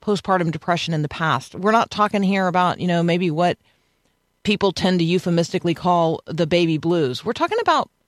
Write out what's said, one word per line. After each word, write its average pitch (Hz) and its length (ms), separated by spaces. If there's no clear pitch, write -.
postpartum 185 500
depression 165 420
in 151 100
the 147 40
past. 143 480
We're 196 160
not 226 180
talking 208 320
here 190 260
about, 180 340
you 175 60
know, 170 140
maybe 170 300
what 170 260
people 202 300
tend 185 260
to 165 60
euphemistically 170 680
call 170 520
the 160 220
baby 165 300
blues. 151 460
We're 208 80
talking 339 300
about 311 280